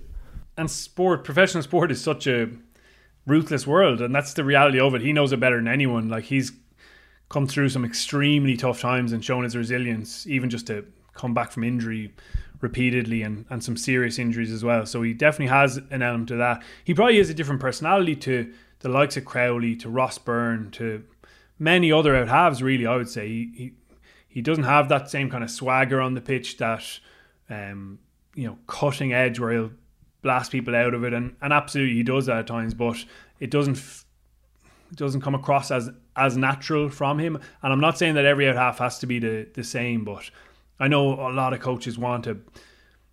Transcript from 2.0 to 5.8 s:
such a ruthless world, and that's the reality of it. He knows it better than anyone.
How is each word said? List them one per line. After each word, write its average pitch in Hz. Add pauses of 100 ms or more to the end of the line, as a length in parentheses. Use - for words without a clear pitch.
such 151
a 117 (760)
ruthless 151
world, 143
and 120
that's 139
the 156
reality 139
of 131
it. 117
He 143
knows 143
it 123
better 127
than 117
anyone. 120